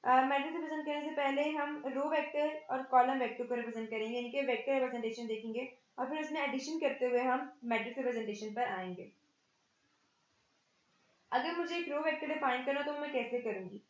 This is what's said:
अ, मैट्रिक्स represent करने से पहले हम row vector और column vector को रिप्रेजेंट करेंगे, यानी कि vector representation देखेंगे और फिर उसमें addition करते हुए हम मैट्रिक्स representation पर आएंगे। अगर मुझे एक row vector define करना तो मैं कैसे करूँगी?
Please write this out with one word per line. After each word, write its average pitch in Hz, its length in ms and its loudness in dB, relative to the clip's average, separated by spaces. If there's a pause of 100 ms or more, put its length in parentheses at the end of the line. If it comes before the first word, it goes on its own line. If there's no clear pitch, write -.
अ, 262 220 8
मैट्रिक्स 285 280 2
represent 311 320 -4
करने 294 160 0
से 302 80 -2
पहले 285 400 2
हम 294 360 -2
row 269 240 0
vector 302 600 0
और 262 120 -2
column 262 360 6
vector 240 280 -2
को 247 80 -2
रिप्रेजेंट 226 360 -4
करेंगे, 220 260 -2
यानी 240 140 -4
कि 277 120 -2
vector 269 300 0
representation 233 540 0
देखेंगे 226 520 -4 (200)
और 254 100 -2
फिर 302 120 -2
उसमें 302 200 -2
addition 277 380 -2
करते 262 280 0
हुए 247 140 4
हम 254 440 0
मैट्रिक्स 233 340 -2
representation 220 560 -2
पर 240 80 0
आएंगे। 185 500 -4 (2250)
अगर 311 240 2
मुझे 339 220 -2
एक 339 100 -2
row 285 120 0
vector 302 260 0
define 269 380 0
करना 277 180 0
तो 294 100 -2
मैं 294 200 -4
कैसे 247 260 0
करूँगी? 202 520 -4